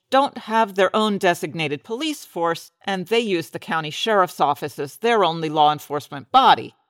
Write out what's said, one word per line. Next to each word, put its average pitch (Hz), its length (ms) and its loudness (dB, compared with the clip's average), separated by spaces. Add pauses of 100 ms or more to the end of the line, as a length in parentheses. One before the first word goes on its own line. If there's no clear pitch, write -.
don't 269 300 0
have 220 380 -2
their 190 200 2
own 214 220 0
designated 156 640 -2
police 285 400 -8
force, 170 460 -4 (160)
and 190 200 -6
they 226 140 0
use 196 300 -4
the 165 80 -12
county 160 320 -6
sheriff's 196 500 0
office 147 380 -2
as 143 180 -10
their 226 260 2
only 165 280 -2
law 151 200 4
enforcement 143 640 -8
body. 196 420 4 (160)